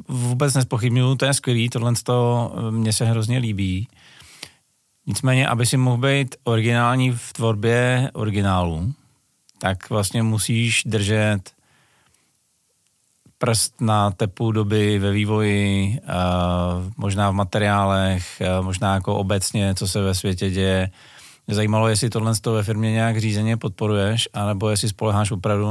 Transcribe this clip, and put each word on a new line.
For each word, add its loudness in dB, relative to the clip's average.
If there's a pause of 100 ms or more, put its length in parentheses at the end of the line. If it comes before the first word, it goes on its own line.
vůbec 0
nezpochybňuju, 2
to 0
je 2
skvělý, 0
tohle -2 (100)
to, 0
eh, -4
mně 0
se 0
hrozně 0
líbí. -2 (1200)
Nicméně, 2
aby 0
si 2
mohl 2
být 0
originální 2
v -8
tvorbě 2
originálu, 0 (640)
tak -4
vlastně 0
musíš 0
držet 0 (1900)
prst -2
na 2
tepu -2
doby 2
ve 2
vývoji, 2
eh, -12 (880)
možná -2
v 0
materiálech, 0
eh, 0
možná -2
jako -2
obecně, 0
co -4
se -2
ve 0
světě -2
děje. 0 (580)
Mě -2
zajímalo, 2
jestli 0
tohle 0
to -2
ve 0
firmě -2
nějak 0
řízeně 0
podporuješ, -2
anebo -2
jestli -2
spoleháš 0
opravdu -2